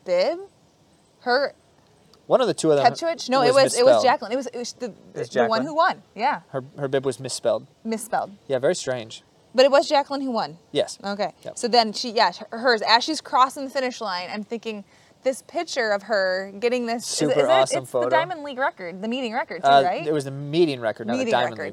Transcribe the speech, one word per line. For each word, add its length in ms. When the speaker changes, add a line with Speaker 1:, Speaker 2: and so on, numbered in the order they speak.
Speaker 1:
bib, 340
her 320
Speaker 2:
One 140
of 60
the 60
two 180
of 60
them 160
Speaker 1:
Chepkwech? 360
No, 120
Speaker 2:
was 80
Speaker 1:
it 40
was, 100
it 60
was 80
Speaker 2:
misspelled. 100
Speaker 1:
Jacqueline. 280
It 40
was, 120
it 100
was 160
the, 140
Speaker 2:
It 60
was 140
Speaker 1:
the 120
one 80
Speaker 2:
Jacqueline. 160
Speaker 1:
who 100
won. 280
Yeah. 340
Speaker 2:
Her, 140
her 100
bib 180
was 140
misspelled. 480
Speaker 1:
Misspelled. 480
Speaker 2:
Yeah, 120
very 160
strange. 480
Speaker 1:
But 100
it 60
was 180
Jacqueline 320
who 100
won. 260
Speaker 2:
Yes. 320
Speaker 1:
Okay. 300
Speaker 2:
Yep. 140
Speaker 1:
So 100
then 260
she, 180
yeah, 200
her-, 80
hers, 280
as 160
she's 160
crossing 460
the 60
finish 280
line, 320
I'm 120
thinking, 400
this 200
picture 480
of 120
her 560
getting 260
this, 180
is 100
it, 40
Speaker 2:
Super 140
Speaker 1:
is 40
it, 40
Speaker 2:
awesome 340
Speaker 1:
it's 80
Speaker 2:
photo. 180
Speaker 1:
the 60
Diamond 280
League 140
record, 440
the 80
meeting 240
record 300
too, 60
Speaker 2:
Uh, 140
Speaker 1:
right? 240
Speaker 2:
it 60
was 120
the 60
meeting 480
record, 280
not 60
the 60
Speaker 1:
Meeting 140
Speaker 2:
Diamond 240
Speaker 1:
record. 160